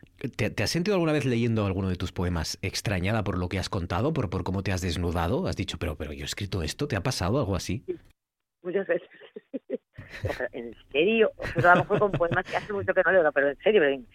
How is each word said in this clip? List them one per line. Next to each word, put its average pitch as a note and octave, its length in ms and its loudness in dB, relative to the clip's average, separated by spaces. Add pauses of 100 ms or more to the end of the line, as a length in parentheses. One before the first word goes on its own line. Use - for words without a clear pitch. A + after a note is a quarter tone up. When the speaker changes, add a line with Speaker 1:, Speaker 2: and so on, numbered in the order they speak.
(380)
Speaker 1:
¿Te, G#2 140 0
te - 120 -4
has G2 60 0
sentido F3+ 240 0
alguna E3+ 200 2
vez D3+ 120 0
leyendo A#2 400 2
alguno F#2+ 240 0
de F#2 60 0
tus F2 160 -4
poemas F2 500 -2
extrañada G2 640 -2
por F#2 160 -2
lo F2 100 -2
que G2 80 -2
has E2+ 120 -2
contado, G2 440 -2
por, D3 160 -2
por F2+ 140 -4
cómo F#2+ 180 -2
te G2 100 -2
has F2+ 100 0
desnudado? F2 680 0
¿Has F2+ 80 -2
dicho, - 240 -6
"Pero, - 180 -4
pero D#2 160 -8
yo C#2+ 80 -10
he C#2+ 40 -8
escrito G2 360 -4
esto"? D#2+ 260 -4
¿Te - 80 -2
ha F#2 60 -2
pasado A2 380 0
algo F#2+ 160 0
así? F#2 320 -4
Speaker 2:
Sí, F4 100 -6 (640)
muchas F#3 260 -2
veces. E3+ 220 -2 (420)
<laughs> - 280 -8 (440)
Pero, - 300 -4
¿en A#2 220 -10 (160)
serio? G#3 400 4 (240)
O E3+ 60 2
sea, F3 120 8
a - 20 10
lo E3 60 6
mejor - 180 0
con G3+ 120 2
poemas E3+ 380 0
que E3+ 80 -4
hace G#3 160 -4
mucho F#3+ 220 -2
que F#3 100 4
no E3 60 4
leo, E3 200 6
pero C#3 180 2
en C3+ 100 -4
serio, G#3 220 6
pero, C#3 200 2 (140)